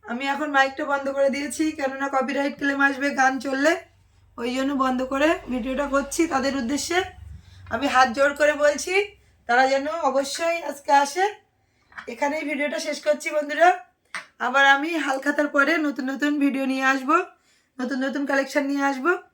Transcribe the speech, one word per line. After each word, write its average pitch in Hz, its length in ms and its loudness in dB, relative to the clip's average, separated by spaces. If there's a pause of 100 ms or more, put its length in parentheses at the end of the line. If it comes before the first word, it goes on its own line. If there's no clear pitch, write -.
আমি 240 220 -8
এখন 277 240 -4
মাইকটা 269 340 2
বন্ধ 277 300 -2
করে 277 160 4
দিয়েছি, 285 420 -4
কেননা 277 360 -4
কপিরাইট 277 480 -2
ক্লেম 277 240 -2
আসবে 285 340 2
গান 269 240 4
চললে, 277 340 0 (640)
ওই 240 160 -4
জন্য 269 220 0
বন্ধ 262 300 0
করে 277 220 2 (180)
ভিডিওটা 254 420 -4
করছি 277 380 -2
তাদের 269 300 -2
উদ্দেশ্যে। 277 420 -2 (720)
আমি 262 160 -2
হাত 262 280 6
জোড় 285 200 2
করে 294 200 2
বলছি, 294 400 0 (540)
তারা 247 180 4
যেন 269 200 0 (160)
অবশ্যই 294 600 0
আজকে 294 300 -4
আসে। 285 320 4 (840)
এখানেই 285 380 -4
ভিডিওটা 294 360 -4
শেষ 302 220 -6
করছি 302 280 0
বন্ধুরা, 302 400 4 (680)
আবার 254 260 2
আমি 277 320 4
হালখাতার 294 500 0
পরে 294 300 2
নতুন 285 280 -2
নতুন 277 320 -2
ভিডিও 269 280 0
নিয়ে 262 200 -2
আসবো, 269 300 2 (600)
নতুন 254 220 -4
নতুন 269 260 -2
কালেকশন 277 400 0
নিয়ে 277 180 -2
আসবো। 277 260 0 (240)